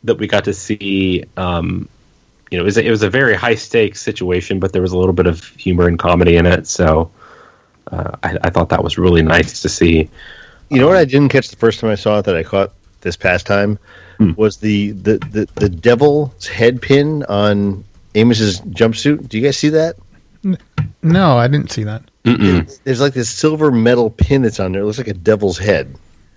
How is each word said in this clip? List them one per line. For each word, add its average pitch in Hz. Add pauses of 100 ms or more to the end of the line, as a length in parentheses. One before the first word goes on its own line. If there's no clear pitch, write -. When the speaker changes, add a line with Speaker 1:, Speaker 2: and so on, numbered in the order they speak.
Speaker 1:
that 110
we 107
got 101
to 104
see, 95 (140)
um, 90 (640)
you 92
know, 87
it -
was 104
a, 113
it 113
was 110
a 104
very 127
high 113
stakes 110
situation, 92
but 92
there 92
was 90
a 90
little 92
bit 87
of 82 (120)
humor 90
and 85
comedy 87
in 82
it. 87
So, 82 (840)
uh, -
I, -
I 87
thought 85
that 85
was -
really 87
nice 80
to 76
see. 80 (600)
Speaker 2:
You 135
know 131
what 180
Speaker 1:
Um, 180
Speaker 2:
I 156
didn't 135
catch 131
the -
first 113
time 113
I 107
saw 104
it 98
that 95
I 80
caught 98 (280)
this 90
past 90
time 101 (380)
Speaker 1:
Hmm. 92
Speaker 2:
was 104
the, 104
the, 101 (140)
the, 104
the 104
devil's 131
head 120
pin 147
on 101 (320)
Amos's 107
jumpsuit. 113
Do 110
you 117
guys 139
see 147
that? 160 (500)
Speaker 3:
N-, 185 (440)
no, 165
I 120
didn't 143
see -
that. 107 (200)
Speaker 1:
Mm-mm. 95
Speaker 2:
There's, 131
like, 139
this 123
silver 156
metal 120
pin 135
that's 110
on 92
there. 98
It 101
looks 107
like 123
a 101
devil's 98
head. 87 (500)